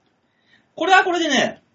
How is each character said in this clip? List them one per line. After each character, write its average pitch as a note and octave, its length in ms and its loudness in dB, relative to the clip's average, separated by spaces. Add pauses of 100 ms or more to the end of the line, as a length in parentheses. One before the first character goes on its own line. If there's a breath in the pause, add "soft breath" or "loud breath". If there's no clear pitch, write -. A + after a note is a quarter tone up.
(760)
こ D#4+ 120 -4
れ F#4+ 60 2
は F#4+ 100 4
こ F#4 100 -2
れ F4 60 -2
で E4 100 -2
ね、 G#3+ 340 -2 (120)